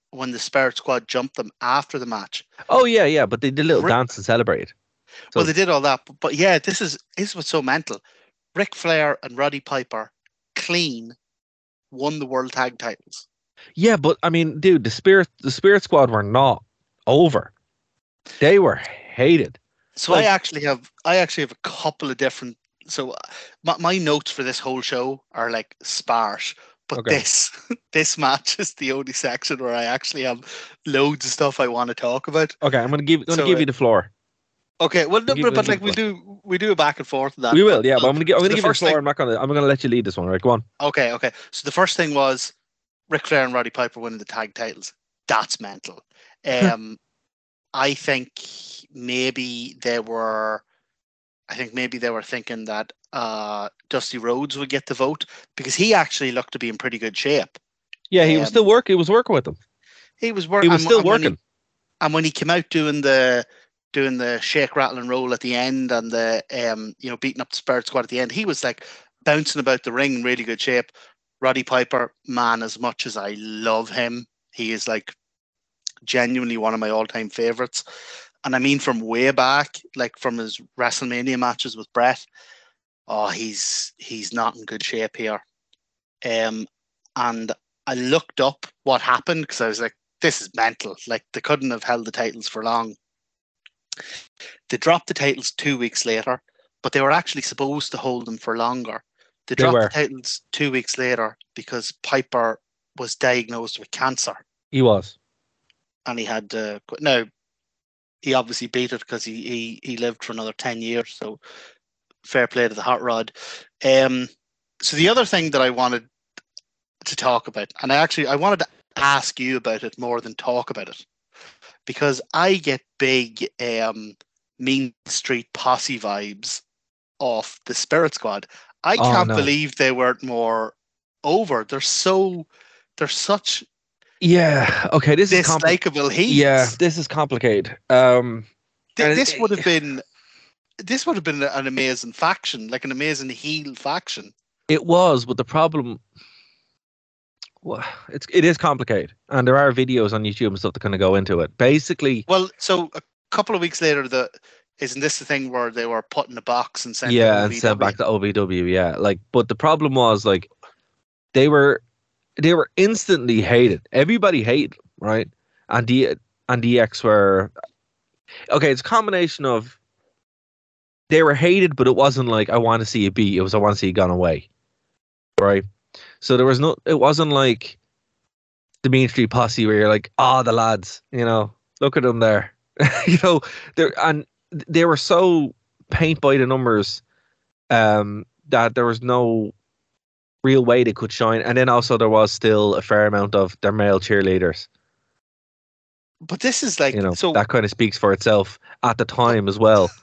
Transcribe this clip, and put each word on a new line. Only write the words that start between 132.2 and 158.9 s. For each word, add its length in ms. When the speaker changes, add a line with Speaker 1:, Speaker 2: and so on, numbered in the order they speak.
Speaker 1:
they're 120
such 540
Speaker 2:
Yeah. 720
Okay. 220
This 180
is 140
compli-, 320
Speaker 1:
dislikable 320
heat. 260
Speaker 2:
yeah, 300
this 200
is 80
complicated. 720
Um, 560
Speaker 1:
Th-, 140
Speaker 2:
and 80
Speaker 1:
this 160
Speaker 2:
it, 60
Speaker 1:
would 100
have 140
been, 360
this 280
would 100
have 80
been 180
an 240
amazing 480
faction, 540
like, 160
an 80
amazing 380
heel 440
faction. 580
Speaker 2:
It 180
was, 400
but 100
the 80
problem, 560
well, 220
it's, 240
it 120
is 120
complicated, 560
and 180
there 100
are 160
videos 400
on 120
YouTube 240
and 100
stuff 160
that 60
kinda 180
go 160
into 260
it. 180
Basically, 680
Speaker 1:
Well, 200
so 360
a 60
couple 240
of 60
weeks 220
later, 260
the, 220
isn't 220
this 180
the 60
thing 260
where 200
they 160
were 160
put 260
in 100
a 40
box 420
and 120
sent 160
to 40
Speaker 2:
yeah, 280
and 20
Speaker 1:
O 20
V 60
W? 60
Speaker 2:
sent 200
back 160
to 100
O 120
V 140
W, 320
yeah. 320